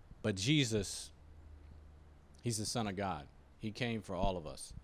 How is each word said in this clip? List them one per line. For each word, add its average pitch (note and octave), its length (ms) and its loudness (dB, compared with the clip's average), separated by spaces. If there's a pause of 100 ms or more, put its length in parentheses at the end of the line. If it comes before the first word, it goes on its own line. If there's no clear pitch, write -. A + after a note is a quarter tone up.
(240)
But G#2+ 120 2
Jesus, A2+ 760 4 (1300)
he's A#2 140 0
the G#2+ 80 -2
Son A2+ 220 0
of F#2+ 80 -2
God. F2+ 320 -2 (320)
He A2 120 -4
came A2+ 300 -2
for F#2+ 140 -6
all F#2+ 220 4
of D2+ 100 -6
us. - 260 -10 (100)